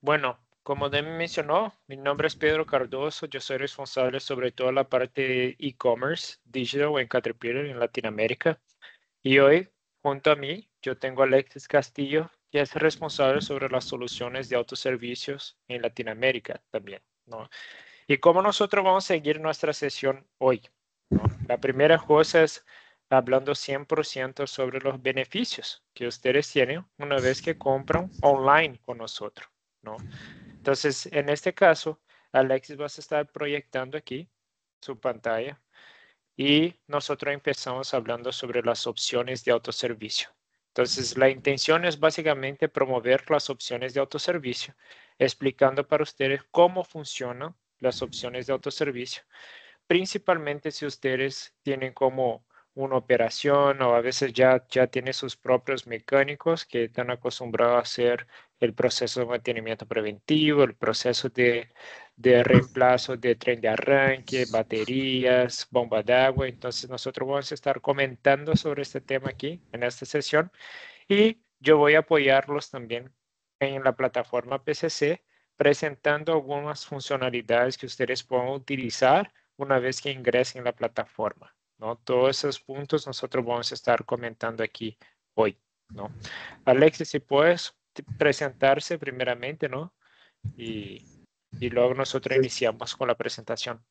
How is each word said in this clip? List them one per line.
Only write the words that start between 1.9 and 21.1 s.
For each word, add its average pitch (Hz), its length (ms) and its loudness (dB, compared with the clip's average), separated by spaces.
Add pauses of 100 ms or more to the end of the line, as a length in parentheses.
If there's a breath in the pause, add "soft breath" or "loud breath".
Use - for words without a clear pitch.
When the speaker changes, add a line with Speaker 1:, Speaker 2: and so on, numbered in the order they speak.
Speaker 1:
nombre 143 280 -2
es 151 100 -2
Pedro 156 280 0
Cardoso, 135 600 -4
yo 139 120 -10
soy 131 200 -6
responsable 135 600 -4
sobre 127 320 -4
toda 127 220 -2
la 135 160 0
parte 127 320 -2
de 127 380 -2
e-commerce, 131 840 -4
digital 139 560 -2
en 127 80 -2
Caterpillar 120 600 -4
en 131 120 -10
Latinoamérica. 117 800 -2 (640 loud breath)
Y 135 180 6
hoy, 156 280 6 (320)
junto 139 300 0
a 151 60 4
mí, 147 340 -12 (100)
yo 127 160 -6
tengo 131 240 -4
a 135 60 6
Alexis 135 420 0
Castillo, 147 600 0 (200)
que 143 120 2
es 135 140 -4
responsable 147 680 0
sobre 135 260 -6
las 127 160 -2
soluciones 123 640 -8
de 123 80 -2
autoservicios 123 1000 -6 (100)
en 123 140 -8
Latinoamérica 117 880 -4
también, 98 320 -10 (240)
¿no? 113 240 -16 (560 loud breath)
Y 143 100 2
cómo 170 240 6
nosotros 202 420 2
vamos 190 220 4
a - 40 -12
seguir 156 320 0
nuestra 156 340 -2
sesión 135 520 -4 (120)
hoy, 131 240 2 (480)